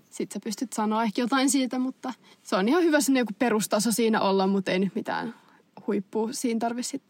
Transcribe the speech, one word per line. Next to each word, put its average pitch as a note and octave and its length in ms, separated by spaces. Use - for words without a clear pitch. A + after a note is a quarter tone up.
sit - 220
sä - 120
pystyt A3+ 300
sanoa G#3+ 300
ehkä A3+ 180
jotain C4 280
siitä, C4 300
mutta B3+ 340
se - 120
on G3 140
ihan E4+ 140
hyvä D4+ 180
sen C4+ 160
joku A3 220
perustaso G#3+ 520
siinä A3 300
olla, G3 260
mut G3 200
ei F#3 120
nyt F#3+ 160
mitään C#3+ 380
huippua G#3+ 440
siinä A#3 280
tarvi A#3 240
sit - 260